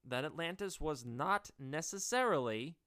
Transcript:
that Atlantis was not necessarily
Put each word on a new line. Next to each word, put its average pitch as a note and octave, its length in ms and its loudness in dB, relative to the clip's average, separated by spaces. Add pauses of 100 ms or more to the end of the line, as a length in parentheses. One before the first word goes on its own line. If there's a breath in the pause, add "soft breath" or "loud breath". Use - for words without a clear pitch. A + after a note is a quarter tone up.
that B2+ 200 -2
Atlantis E3+ 560 -4
was D3 240 -2
not D3+ 540 0
necessarily D#3 1160 2 (100)